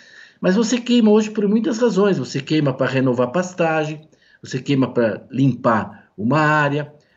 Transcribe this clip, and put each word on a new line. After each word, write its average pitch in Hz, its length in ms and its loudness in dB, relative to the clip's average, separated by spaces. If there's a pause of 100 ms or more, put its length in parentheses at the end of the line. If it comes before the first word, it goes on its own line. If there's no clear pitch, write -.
(420)
mas 185 140 2
você 233 260 0
queima 240 280 2
hoje 214 220 4
por 208 160 -2
muitas 220 300 0
razões. 196 400 2
Você 131 240 -6
queima 147 320 0
pra 131 140 -2
renovar 127 440 0
pastagem, 160 680 -2 (400)
você - 180 -8
queima 131 320 0
pra 113 400 -2
limpar 117 840 0
uma 127 240 0
área, 147 500 0 (260)